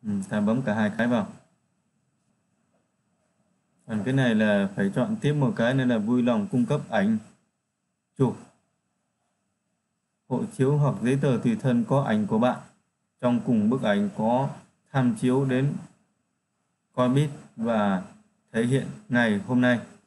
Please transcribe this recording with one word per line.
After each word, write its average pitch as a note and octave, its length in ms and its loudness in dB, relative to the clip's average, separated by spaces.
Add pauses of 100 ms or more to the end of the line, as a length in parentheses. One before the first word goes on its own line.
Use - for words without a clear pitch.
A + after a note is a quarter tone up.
ừ, G#2+ 80 -8 (180)
ta G#2+ 120 -4
bấm A2+ 220 0
cả G#2 120 -2
hai G#2+ 240 0
cái A#2 80 0
vào. A#2 260 0 (2500)
Còn G#2+ 180 -4
cái C3 100 -2
này B2+ 200 2
là G#2 420 2
phải G2 180 0
chọn A2+ 260 -2
tiếp D3+ 120 0
một C#3 240 0
cái A#2+ 180 0
nữa C3+ 100 0
là B2 140 2
vui A#2+ 240 0
lòng A2+ 240 0
cung B2 200 0
cấp C#3+ 140 -2 (100)
ảnh G#2+ 280 2 (1000)
chụp, A#2+ 200 0 (1900)
hộ A#2+ 160 -4 (120)
chiếu C#3 220 2
hoặc C#3 240 2
giấy B2+ 200 0
tờ C3 220 2
tùy A2+ 120 2
thân A#2+ 320 0
có C3+ 140 2
ảnh G#2+ 240 0
của A2 120 0
bạn. A#2 220 0 (600)
Trong A#2+ 260 0
cùng A2 240 2
bức C3 120 0
ảnh G2+ 340 0
có B2 340 0 (420)
tham B2 280 2
chiếu B2+ 240 2
đến C3+ 300 0 (1160)
Coinbase C3 400 2 (240)
và G#2 460 0 (500)
thể A#2 140 0
hiện B2+ 200 0 (220)
ngày A#2 300 2
hôm B2 220 0
nay. B2 200 2 (260)